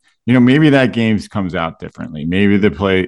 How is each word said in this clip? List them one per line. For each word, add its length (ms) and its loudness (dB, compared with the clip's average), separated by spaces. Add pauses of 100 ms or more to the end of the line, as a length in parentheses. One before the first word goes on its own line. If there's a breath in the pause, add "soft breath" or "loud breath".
(260)
You 80 0
know, 80 4
maybe 300 4
that 200 2
game 280 0
comes 360 -6
out 240 -6
differently. 460 -12
Maybe 320 2
the 140 2
play, 360 -2